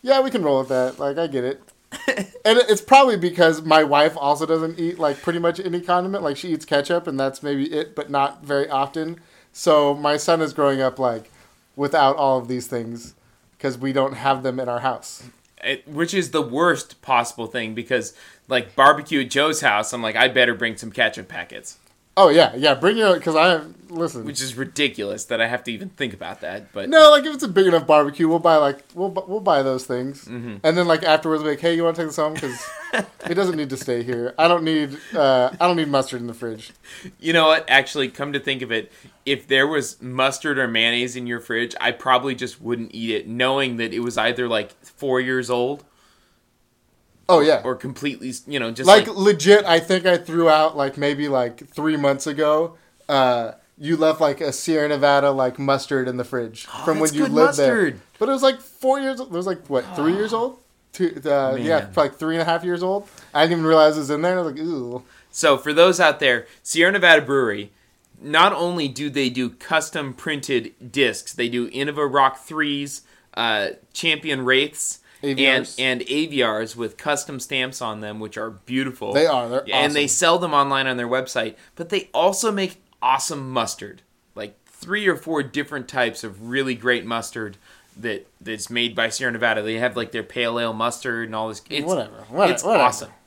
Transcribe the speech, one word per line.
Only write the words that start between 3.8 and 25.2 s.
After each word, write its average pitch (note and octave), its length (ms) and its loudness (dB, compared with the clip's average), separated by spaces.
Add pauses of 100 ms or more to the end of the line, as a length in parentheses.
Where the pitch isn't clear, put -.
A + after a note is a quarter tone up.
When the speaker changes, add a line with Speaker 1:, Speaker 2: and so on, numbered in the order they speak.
Speaker 1:
wife D3 320 4
also D3 300 0
doesn't D#3+ 320 -2
eat, E3+ 200 -4
like, C#3+ 220 -2
pretty E3+ 180 -4
much E3+ 220 -2
any F3+ 220 -4
condiment. F3+ 420 -2
Like, C#3+ 140 -2
she F3+ 100 -10
eats D#3 160 -4
ketchup, D#3 420 0
and C3+ 140 -6
that's C3+ 220 -4
maybe C#3+ 300 -2
it, D#3+ 220 -4
but D3 160 -8
not C#3+ 320 -2
very C#3+ 280 -2
often. D#3 500 -4 (320)
So D3+ 420 4
my D3 220 0
son E3 240 2
is C#3+ 140 -2
growing C#3 260 2
up, C3 180 0
like, A#2 320 -2 (460)
without C#3+ 400 2
all C3+ 220 2
of A#2+ 100 -8
these B2 180 -6
things A#2 480 -10 (440)
'cause C3+ 180 -4
we C3 160 -4
don't C3+ 220 0
have C3 300 -2
them B2+ 160 -4
in B2 80 -4
our A#2+ 120 -4
house. - 440 -6 (380)
Speaker 2:
It, C3 240 -6
which D#3+ 280 -4
is E3+ 160 -2
the D#3 100 0
worst C#3 600 -2
possible A#2+ 460 -2
thing A2+ 260 -8
because, A#2 400 -4 (320)
like, B2 300 -4
barbecue D3 460 4
at A#2+ 80 -8
Joe's D#3 300 0
house, A2 320 0
I'm A#2+ 80 -8
like, A2 160 -4
"I B2 120 4
better A#2+ 260 2
bring A2 240 -4
some A2+ 140 -12
ketchup A2+ 360 -2
packets." - 480 -14 (400)
Speaker 1:
Oh, F#3 140 8
yeah, D3 260 6
yeah, C#3 180 4
bring F3 220 0
your, G3 240 4
'cause D#3+ 160 -2
I, E3 240 4 (300)
listen. E3 340 -6
Speaker 2:
Which C#3+ 160 -8
is B2+ 160 -8
ridiculous A#2+ 680 -4